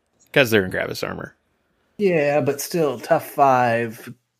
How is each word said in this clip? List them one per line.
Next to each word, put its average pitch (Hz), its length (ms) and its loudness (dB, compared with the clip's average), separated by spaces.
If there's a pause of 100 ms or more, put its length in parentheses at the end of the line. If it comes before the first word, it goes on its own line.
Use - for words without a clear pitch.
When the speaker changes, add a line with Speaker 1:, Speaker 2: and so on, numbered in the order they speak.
(320)
Speaker 1:
'cause 131 180 2
they're 104 140 4
in 92 80 -4
Gravis - 320 -6
armor. 92 320 -10 (600)
Speaker 2:
Yeah, 151 420 2
but 139 220 -2
still, 143 380 -2
tough 151 300 0
five, 120 840 0 (260)